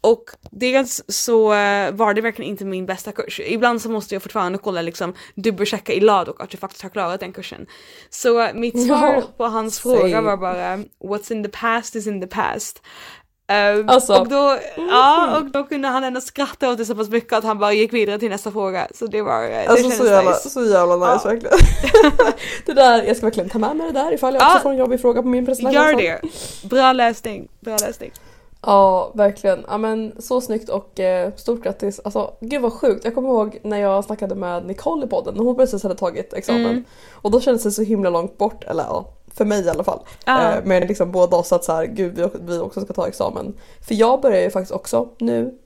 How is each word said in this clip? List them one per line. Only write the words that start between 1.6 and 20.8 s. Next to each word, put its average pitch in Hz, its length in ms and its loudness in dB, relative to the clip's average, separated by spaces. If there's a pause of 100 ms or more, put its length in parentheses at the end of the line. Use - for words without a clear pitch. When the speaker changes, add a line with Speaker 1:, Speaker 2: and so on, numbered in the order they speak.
Speaker 1:
var 208 220 0
det 214 80 0
verkligen 220 300 -6
inte 196 140 -10
min 185 200 -8
bästa 190 260 -10
kurs. - 340 -10
Ibland 233 360 0
så 226 80 -10
måste 208 260 -6
jag 190 80 -8
fortfarande 196 340 -4
kolla, 185 240 -6
liksom, 170 320 -8 (220)
dubbelchecka 202 580 -4
i 185 60 -2
Ladok 202 440 2
att - 100 -16
jag 190 60 -18
faktiskt - 240 -14
har 190 60 -14
klarat 185 300 -6
den 190 140 -14
kursen. - 320 -16 (440)
Så 233 440 2
mitt 240 340 -2
svar 277 280 4
Speaker 2:
Ja, 254 60 2 (160)
Speaker 1:
på 240 80 -4
hans 220 300 -4
Speaker 2:
same. 247 220 0
Speaker 1:
fråga 196 240 2
var 202 160 0
bara, 180 400 -6 (260)
"What's 208 280 -8
in 220 120 -6
the 208 60 -8
past 233 460 -4
is 214 120 -6
in 202 140 -6
the 185 60 -10
past." - 540 -6 (680)
Ehm, 208 420 2
Speaker 2:
Alltså. 247 240 4
Speaker 1:
och 196 160 6
då, 277 200 4 (280)
Speaker 2:
Mm. 339 120 -6
Speaker 1:
ja, 294 480 6
och 302 80 -2
då 277 180 -4
kunde 277 240 -4
han 262 160 -2
ändå 254 180 -6
skratta 269 500 -4
åt 240 60 -2
det 226 80 -4
så 214 100 -4
pass 214 140 -4
mycket 233 240 -2
att 220 100 0
han 214 160 -2
bara 208 140 2
gick 214 200 2
vidare 208 260 0
till 220 100 -2
nästa 202 220 -6
fråga. 190 420 -4
Så 233 140 -8
det 208 140 -4
var, - 220 0
eh, 226 60 -4
det - 180 -4
Speaker 2:
Alltså, 233 160 6
Speaker 1:
kändes 247 140 0
Speaker 2:
så 247 80 2
jävla, 190 260 6
Speaker 1:
nice. - 180 -2
Speaker 2:
så 247 160 -4
jävla 180 300 4